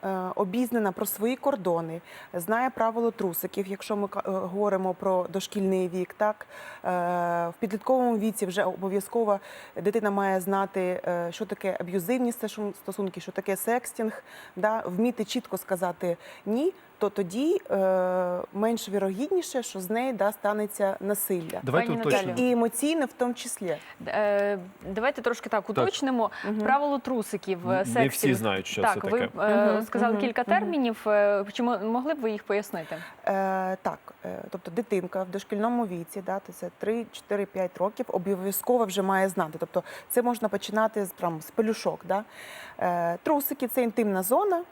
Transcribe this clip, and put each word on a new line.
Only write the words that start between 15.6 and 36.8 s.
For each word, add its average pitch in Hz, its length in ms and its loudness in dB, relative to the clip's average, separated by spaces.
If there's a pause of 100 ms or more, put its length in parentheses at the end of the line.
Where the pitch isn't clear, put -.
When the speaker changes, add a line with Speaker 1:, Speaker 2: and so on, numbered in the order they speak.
Speaker 1:
«ні», 262 280 2 (240)
то 202 120 2
тоді, 214 520 0 (100)
е, 185 680 4 (140)
менш 220 360 0
вірогідніше, 208 760 0
що - 160 -8
з 180 100 -8
неї, 247 240 0
да, 202 180 2
станеться 208 680 0
насилля. 190 640 -2
Speaker 2:
Давайте 135 240 2
Speaker 3:
Пані 233 140 0
Speaker 2:
уточнимо. 185 260 4
Speaker 3:
Наталія. 247 220 2
Speaker 1:
І - 40 6
емоційне 254 520 2
в - 80 -8
тому 247 200 0
числі. 185 440 -4 (220)
Speaker 3:
Д-, - 120 -8
е, 202 480 2 (300)
давайте 226 320 0
трошки 233 280 -2
так 214 120 2
Speaker 1:
Так. - 80 -12
Speaker 3:
уточнимо. 247 640 2 (140)
Speaker 1:
Мгм. 214 160 -2
Speaker 3:
Правило 277 380 4
трусиків, 190 720 -4
е, - 20 4
Speaker 2:
Н-, 185 40 4
не 190 60 2
всі 226 100 -2
Speaker 3:
секстінг. 139 420 4
Speaker 2:
знають, 98 320 0
що - 140 -2
Speaker 3:
Так, 208 200 2
Speaker 2:
це - 80 -2
Speaker 3:
ви, 226 100 2
Speaker 2:
таке. - 120 -2 (220)
Speaker 3:
е, 208 200 6
Speaker 1:
Мгм, 220 120 0
Speaker 3:
сказали 226 280 2
Speaker 1:
мгм, 208 80 2
Speaker 3:
кілька 247 260 0
Speaker 1:
мгм. 359 120 4
Speaker 3:
термінів. 285 380 0 (100)
Е, 208 460 4
чи 247 100 -2
мо-, 233 160 2
могли 240 340 0
б 302 60 -6
ви 226 120 0
їх 208 120 -6
пояснити? 196 520 -2 (300)
Speaker 1:
Е, 190 560 0
так, - 180 -4 (260)
е, - 140 -6 (100)
тобто 180 220 -10
дитинка 190 520 -2
в 185 60 -8
дошкільному 220 580 -2
віці, 180 380 -8
да, 190 140 -2
то 190 140 -16
це 175 240 -10
три, 226 340 -2